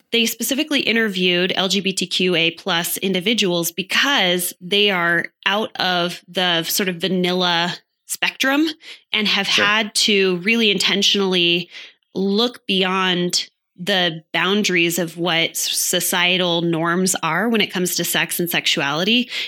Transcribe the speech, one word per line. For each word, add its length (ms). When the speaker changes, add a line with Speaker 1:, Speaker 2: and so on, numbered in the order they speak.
Speaker 1:
they 140
specifically 520
interviewed 760
L 120
G 120
B 120
T 140
Q 300
A 160
plus 460
individuals 720
because 880
they 300
are 420
out 300
of 540
the 340
sort 260
of 80
vanilla 800
spectrum 600
and 140
have 220
Speaker 2:
Sure. 160
Speaker 1:
had 320
to 400
really 340
intentionally 1000
look 500
beyond 840
the 520
boundaries 680
of 180
what 340
s-, 100
societal 1000
norms 600
are 260
when 120
it 80
comes 260
to 80
sex 380
and 100
sexuality 800